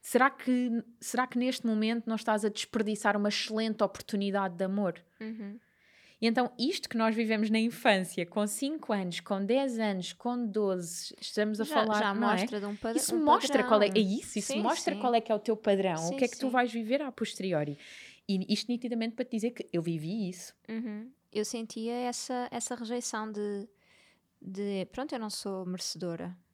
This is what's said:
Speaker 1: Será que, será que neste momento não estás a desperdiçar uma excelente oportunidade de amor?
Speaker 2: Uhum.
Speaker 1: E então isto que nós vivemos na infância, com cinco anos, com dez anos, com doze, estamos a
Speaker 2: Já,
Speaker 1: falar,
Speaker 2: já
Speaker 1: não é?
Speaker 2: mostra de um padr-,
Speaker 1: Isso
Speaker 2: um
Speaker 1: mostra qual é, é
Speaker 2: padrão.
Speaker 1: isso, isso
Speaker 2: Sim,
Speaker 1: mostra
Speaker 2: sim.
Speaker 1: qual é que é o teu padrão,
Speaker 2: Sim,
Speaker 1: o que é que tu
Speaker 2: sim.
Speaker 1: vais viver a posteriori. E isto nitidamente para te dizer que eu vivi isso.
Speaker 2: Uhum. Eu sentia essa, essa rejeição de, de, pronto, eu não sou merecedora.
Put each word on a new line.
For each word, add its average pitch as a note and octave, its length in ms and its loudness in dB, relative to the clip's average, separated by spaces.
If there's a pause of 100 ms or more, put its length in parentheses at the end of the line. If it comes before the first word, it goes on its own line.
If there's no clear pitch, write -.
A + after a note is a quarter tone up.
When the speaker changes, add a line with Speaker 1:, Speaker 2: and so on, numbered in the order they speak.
Speaker 1:
Será B3+ 300 6
que, B3 520 0 (180)
será B3+ 260 0
que B3+ 120 -2
neste B3+ 280 0
momento A3 400 2
não A3+ 100 0
estás G#3+ 280 0
a G#3+ 40 4
desperdiçar G#3 680 0
uma G#3 120 2
excelente A3 560 0
oportunidade G3 720 -2
de F#3+ 80 0
amor? F#3+ 340 0 (220)
Speaker 2:
Uhum. A3 380 -10 (640)
Speaker 1:
E A3+ 60 2
então A#3 320 2
isto E4 300 -2
que - 80 -4
nós A3 180 2
vivemos A3 360 2
na A3 100 4
infância, G3 680 2
com G#3 200 0
cinco C#4 460 -4
anos, F#3 280 -2
com G3 240 -2
dez B3 340 2
anos, G3 340 -2
com A#3+ 340 -4
doze, F#3+ 760 -2
estamos G#3+ 400 -2
a A3+ 40 2
Speaker 2:
Já, D4+ 100 -4
Speaker 1:
falar, G#3+ 260 4
Speaker 2:
já G3+ 140 2
Speaker 1:
não A#3 160 2
é? G3 60 4
Speaker 2:
mostra G#3+ 240 0
de G3+ 60 -4
um G#3 100 -4
padr-, A3+ 200 -2
Speaker 1:
Isso A3 180 0
Speaker 2:
um D#4+ 100 2
Speaker 1:
mostra C#4 400 6
qual A3 180 8
é, G3+ 40 6
é - 20 2
Speaker 2:
padrão. G3+ 140 4
Speaker 1:
isso, G#3 360 0
isso G#3 140 -4
Speaker 2:
Sim, G#3+ 100 0
Speaker 1:
mostra D#4 320 0
Speaker 2:
sim. - 60 -6
Speaker 1:
qual A#3+ 140 2
é A3+ 60 6
que A3+ 100 -6
é A3 40 4
o G#3 40 0
teu G#3+ 180 0
padrão, F#3+ 400 2 (120)
Speaker 2:
Sim, F3+ 60 -2
Speaker 1:
o C4+ 40 -6
que C4 60 4
é A#3+ 40 2
que - 100 -6
tu C4+ 80 -2
Speaker 2:
sim. B3+ 40 2
Speaker 1:
vais B3 220 4
viver A#3 300 0
a C4+ 100 -6
posteriori. D#3+ 680 -2 (500)
E F#3+ 240 2
isto - 180 0
nitidamente A#3 440 -2
para A#3+ 120 -4
te - 60 -14
dizer A3+ 200 0
que - 200 -12
eu E3+ 100 2
vivi E3+ 460 -2
isso. - 260 -12 (140)
Speaker 2:
Uhum. A3+ 440 -8 (200)
Eu G#3+ 120 -2
sentia A3+ 500 -6
essa, B3 560 -4
essa A#3+ 240 -6
rejeição A3+ 560 -6
de, G#3 380 -4 (720)
de, F#3+ 440 -4
pronto, C#4+ 280 -8
eu A#3+ 60 -4
não G#3+ 100 -6
sou F#3+ 360 -6
merecedora. F3 680 -6 (180)